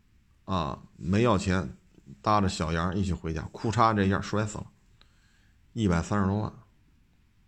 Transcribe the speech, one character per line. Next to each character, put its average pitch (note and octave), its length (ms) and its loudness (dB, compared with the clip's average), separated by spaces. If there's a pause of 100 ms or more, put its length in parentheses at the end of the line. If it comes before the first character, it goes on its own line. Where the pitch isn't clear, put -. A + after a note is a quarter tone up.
(440)
啊， D#2+ 340 -4 (180)
没 F2+ 260 0
要 A2+ 160 4
钱， F2+ 380 -2 (440)
搭 G#2+ 200 2
着 F#2+ 80 2
小 E2 240 -4
杨 E2+ 220 -2
一 G2+ 100 0
起 F2+ 80 -2
回 E2 200 -4
家， D#2+ 80 -6 (120)
库 - 180 -4
嚓 A2+ 240 4
这 G2+ 100 2
一 F#2+ 60 2
下 G2 100 2
摔 G#2 240 -2
死 - 140 -8
了， - 80 -10 (1040)
一 A2 140 0
百 E2+ 160 2
三 G#2 180 -2
十 F#2+ 60 2
多 G2+ 140 0
万。 - 120 -6 (960)